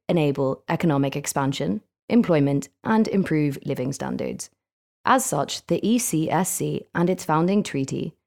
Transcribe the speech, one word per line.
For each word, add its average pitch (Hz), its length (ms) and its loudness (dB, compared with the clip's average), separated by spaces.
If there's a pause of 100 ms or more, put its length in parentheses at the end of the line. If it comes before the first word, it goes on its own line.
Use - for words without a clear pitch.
enable 143 600 0
economic 139 460 2
expansion, 143 680 -4 (260)
employment, 151 600 2 (140)
and 220 240 2
improve 151 580 0
living 131 280 -4
standards. - 580 -6 (540)
As 254 200 4
such, - 440 -4
the 170 100 2 (100)
E 233 120 4
C 160 280 -2
S 180 220 0
C 147 340 -4 (120)
and 175 120 2
its 180 160 -2
founding 190 380 2
treaty 139 540 -4 (100)